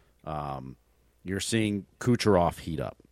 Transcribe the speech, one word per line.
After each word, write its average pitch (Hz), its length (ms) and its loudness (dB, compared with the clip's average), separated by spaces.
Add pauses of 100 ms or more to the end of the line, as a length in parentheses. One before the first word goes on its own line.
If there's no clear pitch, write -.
(240)
Um, 69 520 -8 (480)
you're 92 160 -4
seeing 107 460 0 (140)
Kucherov 98 600 4
heat 78 200 -6
up. 53 160 -8 (160)